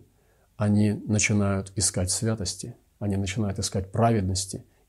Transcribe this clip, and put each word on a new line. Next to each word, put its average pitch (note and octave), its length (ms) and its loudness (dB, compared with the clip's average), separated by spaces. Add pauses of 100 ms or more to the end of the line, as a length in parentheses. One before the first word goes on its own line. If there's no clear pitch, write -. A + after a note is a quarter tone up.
(560)
они G#2 380 4 (140)
начинают G2+ 680 2
искать F#2 360 0
святости, A2 640 -4 (240)
они G2+ 180 -2
начинают G2 420 -2
искать G2 320 -4
праведности A2 720 0 (240)